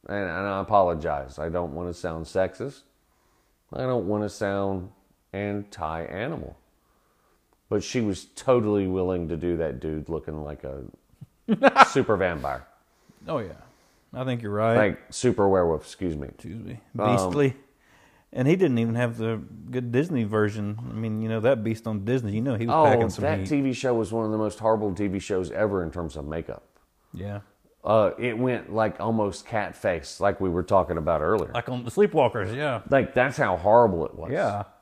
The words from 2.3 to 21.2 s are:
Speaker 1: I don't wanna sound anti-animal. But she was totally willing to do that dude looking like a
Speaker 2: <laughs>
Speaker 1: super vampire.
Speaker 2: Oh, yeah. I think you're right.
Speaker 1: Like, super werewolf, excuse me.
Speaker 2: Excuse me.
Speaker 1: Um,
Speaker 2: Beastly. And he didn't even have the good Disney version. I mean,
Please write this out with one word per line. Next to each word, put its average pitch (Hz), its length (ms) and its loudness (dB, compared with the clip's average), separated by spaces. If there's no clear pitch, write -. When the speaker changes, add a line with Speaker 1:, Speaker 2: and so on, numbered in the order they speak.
Speaker 1:
I - 80 -6
don't 123 260 -2
wanna 104 220 0
sound 98 600 -2
anti-animal. 101 1200 -6
But 104 140 0
she - 180 -2
was 101 240 -2
totally 107 520 2
willing 90 420 0
to 82 80 -4
do 85 200 -2
that 73 220 -4
dude 78 300 -6
looking 76 340 -6
like 73 200 -12
a 67 200 -10
Speaker 2:
<laughs> 247 400 6
Speaker 1:
super 113 300 2
vampire. 80 480 -2
Speaker 2:
Oh, 156 120 -4
yeah. 90 140 -8
I 127 120 -6
think 123 160 -2
you're 104 100 -6
right. 110 240 2
Speaker 1:
Like, 107 240 4
super 113 380 2
werewolf, 85 360 4
excuse 85 340 -6
me. 71 100 -8
Speaker 2:
Excuse - 340 -14
me. 107 180 -14
Speaker 1:
Um, 104 160 2
Speaker 2:
Beastly. 110 400 2
And 127 140 0
he 165 80 6
didn't 160 240 2
even 113 160 0
have 117 220 0
the 113 240 -4
good 123 200 -4
Disney 135 320 2
version. 107 540 0
I 113 40 -10
mean, 110 280 -4